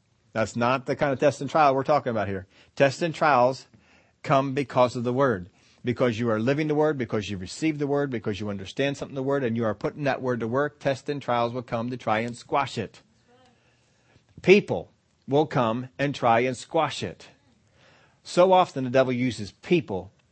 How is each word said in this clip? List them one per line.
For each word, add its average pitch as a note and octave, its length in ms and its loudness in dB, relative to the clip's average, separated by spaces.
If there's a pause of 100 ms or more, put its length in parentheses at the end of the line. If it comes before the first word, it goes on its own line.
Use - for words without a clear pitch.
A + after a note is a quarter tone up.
(340)
That's A2 220 -4
not B2+ 320 0
the C#3 80 -2
kind C#3 180 0
of B2 60 -4
test D3 200 2
and C#3 100 -8
trial D3 260 4
we're C3+ 80 0
talking C#3+ 260 2
about G#2+ 180 -2
here. F#2+ 200 -8 (280)
Tests C#3 280 2
and E3 100 -2
trials C3+ 540 2 (560)
come C#3 300 2
because B2+ 420 2
of B2 80 -6
the B2 100 -2
word. A#2+ 360 0 (340)
Because A#2+ 340 0
you A#2 140 -2
are G#2+ 80 0
living C#3+ 280 0
the D3+ 60 -2
word, D3+ 240 0
because A2 320 -4
you G#2 80 -6
receive D3 400 -6
the D3 80 -4
word, C#3+ 240 -2
because A2 300 -6
you G#2 100 -6
understand G#2 480 -4
something - 180 -12
of C3+ 80 -6
the C3 40 -6
word, C#3 160 0
and A2+ 120 -2
you A#2 100 -2
are G#2 100 -2
putting D3+ 300 -6
that A2 140 0
word B2 200 -4
to A2+ 80 -4
work, C#3 320 -2
tests C#3 300 -4
and C#3+ 120 -6
trials A#2+ 320 0
will B2+ 80 -8
come A#2+ 300 -6
to B2+ 40 -8
try A2 260 -2
and A#2+ 140 -8
squash C#3 440 -4
it. - 240 -10 (1400)
People D3 480 4 (380)
will C#3+ 180 2
come B2+ 440 -2 (100)
and C#3 160 -2
try A#2 240 4
and B2+ 180 0
squash D3+ 460 -4
it. - 240 -10 (960)
So F#3 280 4
often F3 320 2
the B2+ 60 -4
devil C3 240 2
uses A#2+ 380 -4
people G#2+ 600 -2 (200)